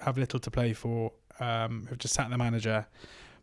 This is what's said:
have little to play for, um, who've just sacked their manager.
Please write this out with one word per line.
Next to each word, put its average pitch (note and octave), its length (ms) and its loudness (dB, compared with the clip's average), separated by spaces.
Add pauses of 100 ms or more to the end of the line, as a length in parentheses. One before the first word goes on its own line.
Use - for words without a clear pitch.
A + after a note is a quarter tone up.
have C3 120 2
little C3 240 0
to - 120 -6
play A#2 220 2
for, A2+ 380 -2 (280)
um, A2+ 500 -2
who've B2 80 -6
just - 160 -2
sacked B2 160 2
their B2 80 0
manager. A2+ 480 2 (580)